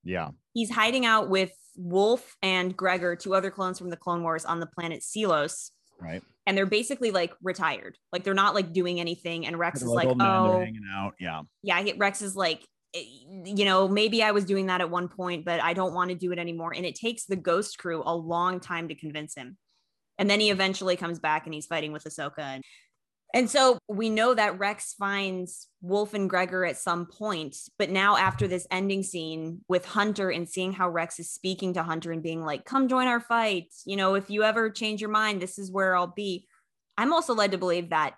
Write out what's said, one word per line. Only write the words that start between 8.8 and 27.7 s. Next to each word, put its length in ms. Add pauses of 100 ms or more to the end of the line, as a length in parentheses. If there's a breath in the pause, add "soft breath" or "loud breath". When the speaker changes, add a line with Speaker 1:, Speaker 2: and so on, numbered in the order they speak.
Speaker 2:
anything. 460
And 140
Rex 200
Speaker 1:
They're, 100
Speaker 2:
is 40
Speaker 1:
like, 120
Speaker 2:
like, 40
Speaker 1:
old 80
men, 100
they're 260
Speaker 2:
"Oh." 120
Speaker 1:
hanging 260
out. 280
Yeah. 240 (180)
Speaker 2:
Yeah, 220
he, 100
Rex 300
is 120
like, 300 (300)
"Eh, 80 (420)
you 200
know, 220
maybe 360
I 80
was 140
doing 220
that 140
at 80
one 200
point, 360
but 140
I 140
don't 200
wanna 220
do 160
it 80
anymore." 360
And 100
it 100
takes 300
the 100
Ghost 420
crew 280
a 100
long 440
time 280
to 80
convince 400
him. 220 (640)
And 100
then 100
he 100
eventually 480
comes 220
back 260
and 80
he's 140
fighting 240
with 140
Ahsoka. 340
And, 240 (720 soft breath)
and 160
so 260 (100)
we 220
know 240
that 240
Rex 380
finds 720 (140)
Wolf 340
and 120
Gregor 380
at 120
some 280
point, 500 (220)